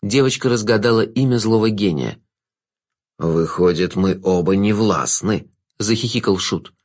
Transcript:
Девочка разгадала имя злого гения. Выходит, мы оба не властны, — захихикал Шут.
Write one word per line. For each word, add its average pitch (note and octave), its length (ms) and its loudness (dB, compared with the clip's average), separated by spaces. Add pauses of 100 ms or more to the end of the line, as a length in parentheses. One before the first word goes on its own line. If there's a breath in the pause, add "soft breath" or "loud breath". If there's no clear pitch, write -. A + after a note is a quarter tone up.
Девочка B2+ 460 0
разгадала A2+ 520 2
имя B2+ 360 0
злого A2+ 320 2
гения. F2 500 -2 (1000)
Выходит, E2 760 0
мы F#2+ 280 0
оба F#2 320 0
не G2+ 180 2
властны, — G2 760 -2 (260)
захихикал A2 600 -2
Шут. - 340 -6 (100)